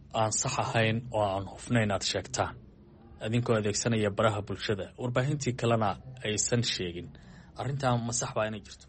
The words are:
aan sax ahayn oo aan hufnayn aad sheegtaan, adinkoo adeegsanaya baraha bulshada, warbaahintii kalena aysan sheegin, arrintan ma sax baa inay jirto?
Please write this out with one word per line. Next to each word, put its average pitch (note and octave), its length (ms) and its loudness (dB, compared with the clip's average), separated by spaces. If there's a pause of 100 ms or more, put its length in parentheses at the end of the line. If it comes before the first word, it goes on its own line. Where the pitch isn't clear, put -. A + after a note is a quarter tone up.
(140)
aan A2 180 2
sax - 280 0
ahayn A2+ 380 2 (120)
oo G#2+ 120 0
aan G2 240 0
hufnayn A2 460 0
aad F#2+ 120 0
sheegtaan, - 520 0 (640)
adinkoo A#2+ 340 2
adeegsanaya G#2+ 540 2
baraha G#2 320 2
bulshada, G2 440 -4 (100)
warbaahintii B2+ 580 0
kalena A2+ 360 2 (340)
aysan A2 400 0
sheegin, E2+ 440 -4 (480)
arrintan B2+ 460 0
ma A#2 120 -2
sax - 200 -2
baa A2 160 2
inay G#2+ 100 -8
jirto? - 300 -18